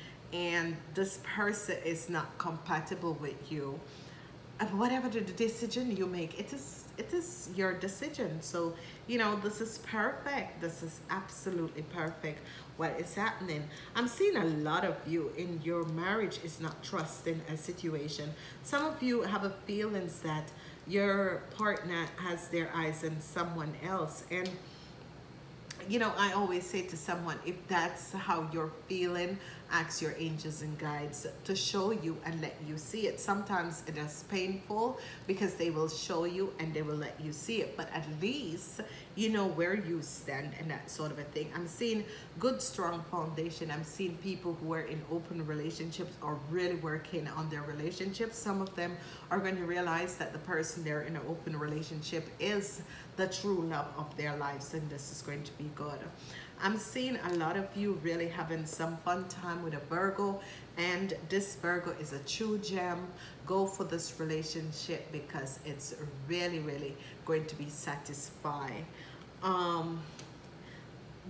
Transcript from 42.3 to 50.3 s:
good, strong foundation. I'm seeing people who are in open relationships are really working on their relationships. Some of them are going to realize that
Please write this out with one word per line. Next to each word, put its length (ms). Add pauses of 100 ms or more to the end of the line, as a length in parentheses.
good, 200
strong 520
foundation. 580
I'm 140
seeing 320
people 440
who 120
are 80
in 280
open 380
relationships 720
are 160 (140)
really 240
working 540
on 200
their 140
relationships. 760
Some 240
of 140
them 220 (340)
are 80
going 180
to 100
realize 500
that 160